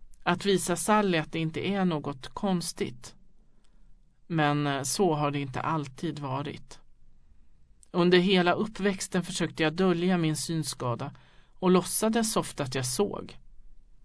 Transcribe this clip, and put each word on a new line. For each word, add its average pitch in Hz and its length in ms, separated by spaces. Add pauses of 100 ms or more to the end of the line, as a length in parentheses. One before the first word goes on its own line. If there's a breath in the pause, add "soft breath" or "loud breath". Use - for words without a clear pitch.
(240)
att 175 220
visa 185 300
Sally 208 420
att 156 140
det 160 80
inte 160 280
är 190 180
något 147 420
konstigt. - 880 (1120)
Men, 147 400
eh, 139 140
så 175 320
har 147 180
det 147 80
inte 131 220
alltid 147 580
varit. 139 600 (1120)
Under 180 260
hela 175 360
uppväxten 190 680
försökte - 400
jag 160 100
dölja 180 440
min 156 180
synskada 147 760 (480 soft breath)
och 185 120
låtsades 220 640
ofta 160 280
att 131 120
jag 131 100
såg. - 520 (680)